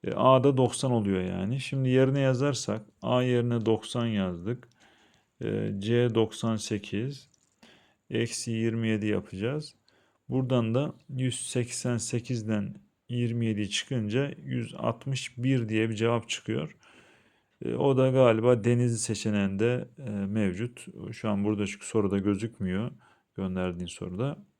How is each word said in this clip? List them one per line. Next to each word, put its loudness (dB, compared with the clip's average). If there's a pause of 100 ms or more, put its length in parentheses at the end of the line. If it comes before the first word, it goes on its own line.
E, -4
A 6
da 4
doksan 0
oluyor 2
yani. -4
Şimdi -2
yerine 4
yazarsak 0 (160)
A 2
yerine 2
doksan 0
yazdık. -4 (720)
E, -4
C 2
doksan 0
sekiz. -6 (800)
Eksi -2
yirmi 0
yedi 0
yapacağız. -4 (540)
Buradan 0
da 0 (140)
yüz -4
seksen -2
sekizden -4 (340)
yirmi -2
yedi -2
çıkınca -2 (100)
yüz -6
altmış -4
bir 2
diye 2
bir -2
cevap 0
çıkıyor. -6 (880)
E, -4
o 4
da 6
galiba 6
Denizli 4
seçeneğinde, 0 (100)
e, -10
mevcut. -2 (260)
Şu -6
an 0
burada 0
çünkü -10
soruda 0
gözükmüyor -2 (440)
gönderdiğin -4
soruda. -8